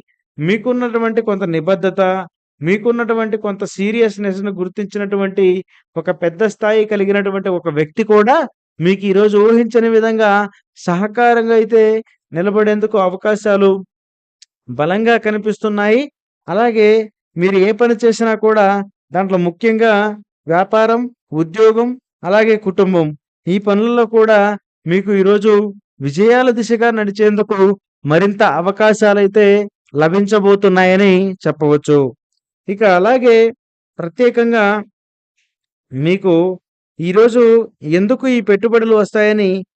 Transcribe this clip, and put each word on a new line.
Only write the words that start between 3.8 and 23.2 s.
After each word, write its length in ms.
గుర్తించినటువంటి 960
ఒక 140
పెద్ద 360
స్థాయి 380
కలిగినటువంటి 640
ఒక 180
వ్యక్తి 360
కూడా 320
మీకు 260
ఈరోజు 320
ఊహించని 500
విధంగా 420
సహకారంగా 760
అయితే 280
నిలబడేందుకు 640
అవకాశాలు 720
బలంగా 500
కనిపిస్తున్నాయి. 840
అలాగే 400
మీరు 220
ఏ 140
పని 220
చేసినా 400
కూడా 320
దాంట్లో 260
ముఖ్యంగా 560
వ్యాపారం, 540
ఉద్యోగం, 560
అలాగే 320
కుటుంబం 500